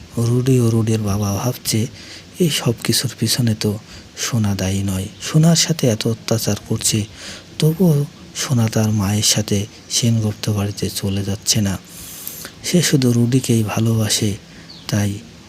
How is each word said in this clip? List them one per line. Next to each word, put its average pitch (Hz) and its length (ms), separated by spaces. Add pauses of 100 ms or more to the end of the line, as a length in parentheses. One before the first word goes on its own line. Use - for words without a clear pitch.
(160)
রুডি 123 440
ও 117 100
রুডির 110 300
বাবা 101 340
ভাবছে, 113 520 (520)
এই 170 120
সব - 220 (120)
কিছুর - 340
পিছনে 113 360
তো 104 240 (380)
সোনা 104 380
দায়ী 95 280
নয়, 95 260 (140)
সোনার 160 340
সাথে - 300
এত 107 200
অত্যাচার 113 500 (120)
করছে, 107 360 (540)
তবুও 160 460 (320)
সোনা 117 320
তার 110 220
মায়ের 104 320
সাথে 104 440 (240)
সেনগুপ্ত 113 600
বাড়িতে 101 400
চলে 98 340
যাচ্ছে 98 360
না। 98 180 (840)
সে 175 180
শুধু 127 300
রুডিকেই 120 500
ভালোবাসে, 110 760 (520)
তাই 101 300 (300)